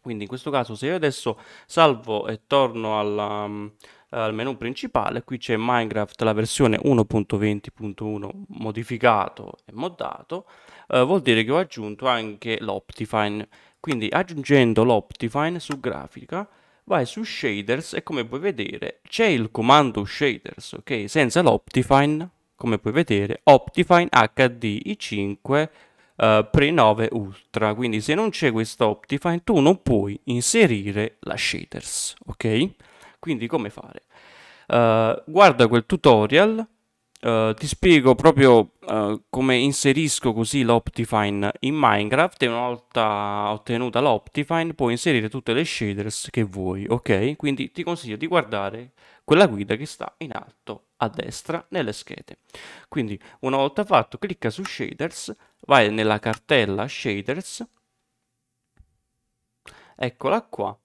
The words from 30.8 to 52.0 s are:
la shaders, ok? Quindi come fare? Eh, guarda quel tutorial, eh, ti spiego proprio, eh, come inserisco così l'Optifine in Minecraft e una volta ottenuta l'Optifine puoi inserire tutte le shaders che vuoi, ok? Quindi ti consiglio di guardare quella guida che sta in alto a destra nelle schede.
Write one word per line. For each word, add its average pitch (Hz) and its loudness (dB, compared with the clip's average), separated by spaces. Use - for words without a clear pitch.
la - -8
shaders, - -8
ok? 117 -2
Quindi 120 -6
come 117 -4
fare? - -18
Eh, 113 2
guarda 156 6
quel 117 2
tutorial, 160 4
eh, 110 0
ti - -10
spiego 143 6
proprio, 135 6
eh, 107 -2
come 131 0
inserisco 139 0
così 117 0
l'Optifine 110 0
in 135 -4
Minecraft 127 0
e 135 0
una 120 -2
volta 104 -2
ottenuta 117 -4
l'Optifine 147 -2
puoi 123 -2
inserire 120 0
tutte 120 -4
le 147 0
shaders 104 -6
che 113 0
vuoi, 95 -6
ok? 120 0
Quindi 135 -6
ti 175 -12
consiglio 165 -8
di 139 -8
guardare 113 -4
quella 180 6
guida 104 -4
che 139 -10
sta - -12
in 156 -12
alto - -16
a 117 -2
destra - -8
nelle 123 -4
schede. - -18